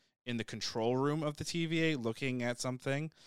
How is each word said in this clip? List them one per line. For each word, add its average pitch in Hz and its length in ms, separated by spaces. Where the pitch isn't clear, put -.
in 120 100
the 110 80
control 117 520
room 147 260
of 147 140
the 160 80
T 170 220
V 160 260
A 147 40
looking 123 460
at 120 180
something, 139 500